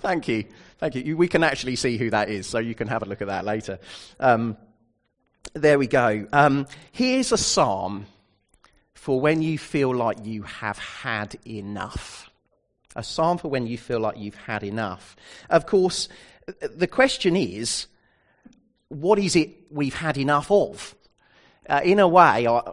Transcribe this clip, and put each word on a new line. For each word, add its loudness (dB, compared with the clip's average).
Thank -2
you. -2
Thank -4
you. -6
We 4
can 2
actually -2
see 0
who -2
that 2
is, -6
so -4
you -4
can -6
have -4
a -6
look -8
at -6
that -4
later. -4
Um, 2
there 4
we 0
go. 2
Um, 4
here's 0
a 4
psalm 0
for -2
when 2
you -2
feel 0
like -2
you -8
have -8
had -8
enough. -10
A -8
psalm -2
for -8
when -2
you -8
feel -4
like -4
you've -12
had -8
enough. -8
Of 2
course, 0
the -6
question 2
is, -4
what 2
is 2
it 2
we've -4
had -4
enough 0
of? 0
Uh, 2
in 4
a 8
way, 6
I, 2